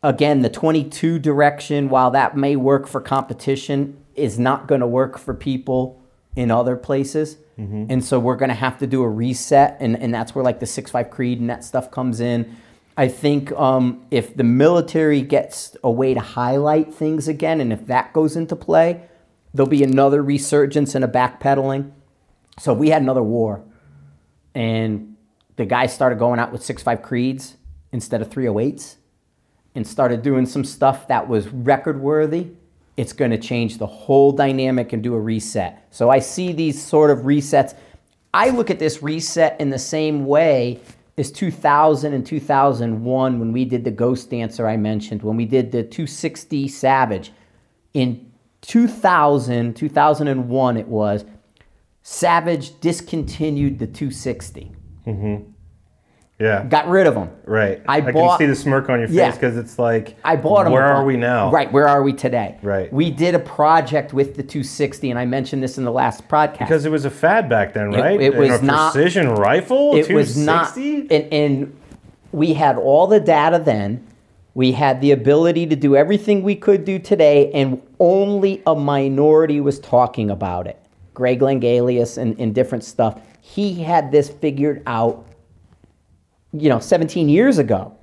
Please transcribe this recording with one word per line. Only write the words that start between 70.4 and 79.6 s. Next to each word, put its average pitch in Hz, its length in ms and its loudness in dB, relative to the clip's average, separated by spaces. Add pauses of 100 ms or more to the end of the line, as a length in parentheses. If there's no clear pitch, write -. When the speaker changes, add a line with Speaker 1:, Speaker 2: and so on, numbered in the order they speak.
Speaker 2:
two 285 280 -4
sixty? 170 120 0
Speaker 1:
and, 151 180 0
and 143 440 0 (560)
we 156 220 0
had 139 220 2
all 147 300 4
the 208 140 4
data 160 400 4
then. 110 440 -2 (500)
We 127 180 2
had 131 280 2
the 143 120 4
ability 156 560 4
to 151 80 2
do 139 180 4
everything 202 480 2
we 202 140 0
could 196 280 2
do 190 140 -4
today, 147 540 4
and 135 280 0 (200)
only 196 640 2
a 160 80 4
minority 143 840 2